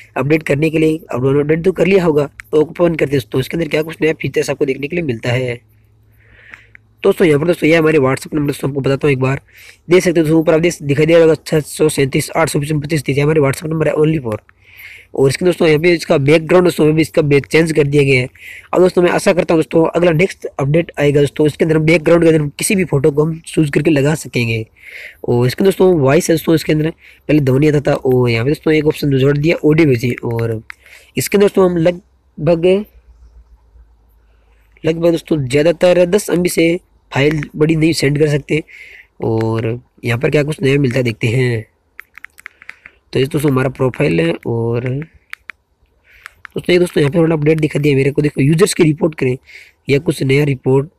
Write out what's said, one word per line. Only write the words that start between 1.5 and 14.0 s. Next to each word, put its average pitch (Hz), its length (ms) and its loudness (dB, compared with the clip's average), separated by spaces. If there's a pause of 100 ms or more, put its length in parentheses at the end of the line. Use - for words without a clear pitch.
तो 185 80 0
कर 170 140 0
लिया 190 180 2
होगा। 147 240 0 (240)
तो 151 80 2
open 165 340 0
करते 156 120 -2
हैं 135 60 -4
दोस्तों, 135 280 -4
इसके 131 160 -6
अंदर 165 120 -4
क्या 151 140 -2
कुछ 160 200 -10
नया 156 100 0
features 147 380 -4
आपको 139 140 -2
देखने 139 240 -6
के 175 80 -8
लिए 175 80 -4
मिलता 120 280 -6
है। 123 280 -6 (1400)
दोस्तों, 196 240 2
यहाँ 147 140 4
पर 160 60 -4
दोस्तों, - 220 0
ये 165 80 4
हमारे 156 220 2
WhatsApp 131 360 -2
number 147 120 -2
दोस्तों, 139 240 -4
आपको 143 100 -6
बताता 135 260 -2
हूँ 143 60 2
एक 127 80 -2
बार। 131 200 -2 (500)
देख 180 120 4
सकते 170 180 0
हो 160 40 4
दोस्तों, 160 160 2
ऊपर 160 140 2
आप 156 60 2
देख, 170 220 -2
दिखाई 143 240 0
दे 165 60 2
रहा 170 100 6
होगा 160 140 4
छः - 240 -4
सौ - 300 -2
सैंतीस 139 460 -2
आठ 165 120 0
सौ 165 120 -4
पच्चीस 147 440 -4
तीस, 135 140 -4
हमारे 151 220 2
WhatsApp 139 300 -2
number 156 180 -2
है 147 80 -2
only 156 280 0